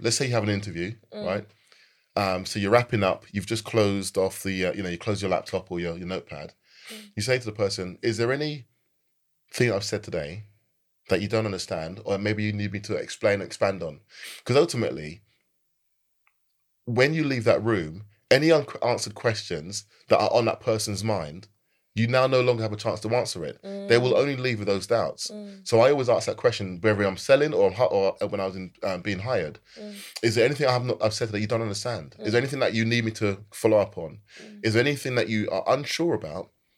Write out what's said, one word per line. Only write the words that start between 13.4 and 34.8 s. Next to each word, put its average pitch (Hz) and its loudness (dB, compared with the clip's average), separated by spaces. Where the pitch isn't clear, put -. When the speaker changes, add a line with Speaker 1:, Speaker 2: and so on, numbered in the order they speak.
Speaker 1:
expand 95 -2
on?" 78 -10
'Cause 123 2
ultimately, 92 0
when 127 4
you 160 0
leave 135 0
that 107 4
room, 98 -2
any 143 6
unanswered 123 2
questions 101 -4
that 110 6
are 107 4
on 117 6
that - 0
person's 107 -2
mind, 92 -4
you 113 2
now 127 4
no 131 4
longer 123 2
have 110 -2
a 104 -8
chance 101 -4
to 110 -2
answer 98 -2
it. 71 -10
They 98 2
will 123 4
Speaker 2:
Mm. - 6
Speaker 1:
only 139 2
leave 127 -2
with 101 -4
those 98 -2
doubts. 110 0
Speaker 2:
Mm. 202 -14
Speaker 1:
So 117 6
I 127 8
always 139 0
ask 113 2
that - -4
question, 92 -2
whether 101 2
I'm 95 0
selling 143 4
or 95 6
I'm 92 2
hi-, 117 2
or 98 2
when 101 -4
I 95 0
was 95 -4
in, 92 -10
um, 92 -4
being 98 -4
hired. 95 -4
Speaker 2:
Mm. 208 -14
Speaker 1:
"Is 110 4
there 117 6
anything 139 2
I 127 6
have 123 2
not, 123 -2
I've 107 2
said 117 -4
that 104 -2
you 107 -2
don't 113 0
understand? 101 -6
Is 107 -4
there 117 4
Speaker 2:
Mm. 123 0
Speaker 1:
anything 135 -4
that 104 2
you 113 2
need 117 2
me 110 -2
to 101 -2
follow 110 4
up 95 -2
on? 82 -12
Speaker 2:
Mm. - -20
Speaker 1:
Is 110 2
there 117 4